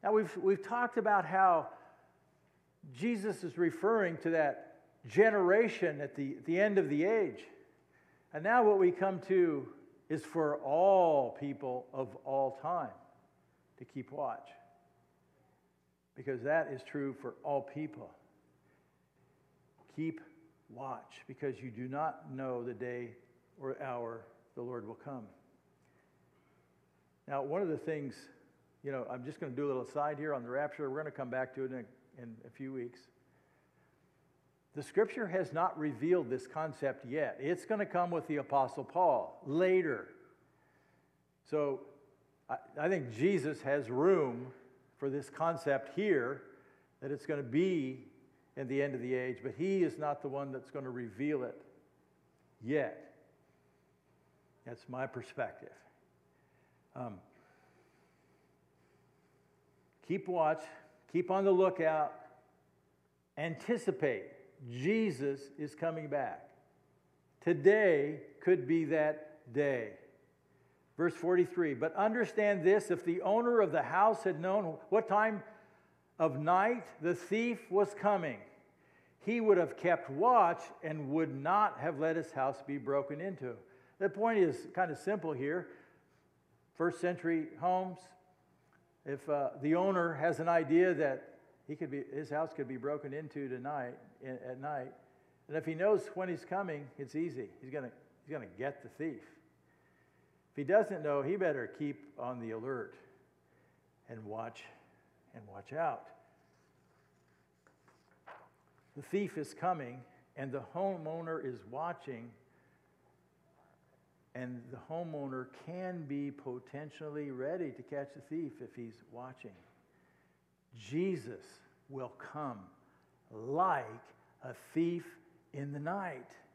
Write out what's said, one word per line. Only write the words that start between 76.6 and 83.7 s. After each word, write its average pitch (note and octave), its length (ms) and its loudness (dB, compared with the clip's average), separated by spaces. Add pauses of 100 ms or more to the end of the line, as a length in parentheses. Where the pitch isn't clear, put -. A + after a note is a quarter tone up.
the E3+ 160 2
thief A3+ 560 -2
was G3+ 220 4
coming, F3 440 0 (800)
he A#3 220 0
would G#3+ 180 8
have D#3+ 180 0
kept F3 320 2
watch F3 540 6 (220)
and D#3 260 -4
would D#3 240 0
not F3+ 460 2
have D#3 180 -4
let D#3+ 160 0
his E3 160 -4
house C3+ 320 -2
be C#3+ 160 -6
broken C#3 420 -2
into." C#3+ 360 -6 (420)